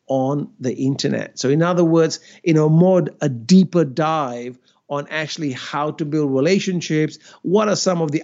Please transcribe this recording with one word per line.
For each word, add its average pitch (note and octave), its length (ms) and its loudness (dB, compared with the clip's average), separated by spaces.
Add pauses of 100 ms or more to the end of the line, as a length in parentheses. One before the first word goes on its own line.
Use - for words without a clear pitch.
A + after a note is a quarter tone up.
on C3+ 400 -2 (100)
the B2+ 160 -6
internet. C3 640 -4
So B2 120 -2
in D3+ 120 2
other F3 220 2
words, E3 380 2 (240)
you F3 80 2
know, D#3 160 4
more F3 340 4 (160)
a D3+ 80 -2
deeper E3 560 4
dive C3 760 -4 (300)
on C#3+ 220 -6
actually D#3 420 -6
how D3 400 -6
to D#3+ 140 -6
build D3 280 -2
relationships, D#3+ 840 0 (220)
what G#3 260 2
are G3 80 0
some E3+ 260 -2
of D#3 100 -2
the D#3 120 -4